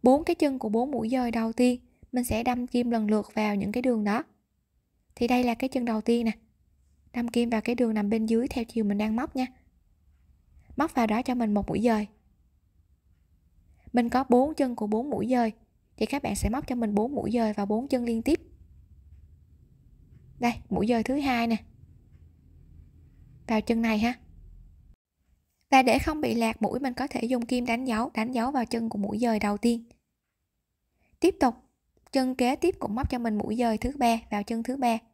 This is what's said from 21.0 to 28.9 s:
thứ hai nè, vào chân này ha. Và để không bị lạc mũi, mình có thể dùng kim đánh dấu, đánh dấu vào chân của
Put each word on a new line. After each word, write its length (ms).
thứ 160
hai 280
nè, 100
vào 140
chân 220
này 160
ha. 160
Và 120
để 160
không 220
bị 140
lạc 280
mũi, 180
mình 140
có 120
thể 180
dùng 220
kim 200
đánh 180
dấu, 300
đánh 180
dấu 180
vào 160
chân 220
của 100